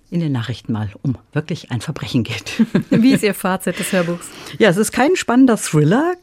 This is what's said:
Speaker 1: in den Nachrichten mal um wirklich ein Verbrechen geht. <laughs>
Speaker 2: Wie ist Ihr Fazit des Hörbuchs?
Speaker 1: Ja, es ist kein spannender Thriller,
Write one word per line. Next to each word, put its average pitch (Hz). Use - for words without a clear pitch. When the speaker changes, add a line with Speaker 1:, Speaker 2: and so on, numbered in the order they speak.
Speaker 1:
in 175
den 156
Nachrichten 120
mal 107
um 127
wirklich -
ein 120
Verbrechen -
geht. -
<laughs> -
Speaker 2:
Wie 247
ist 294
Ihr 202
Fazit 185
des -
Hörbuchs? 175
Speaker 1:
Ja, 214
es 170
ist 220
kein 302
spannender 247
Thriller, 202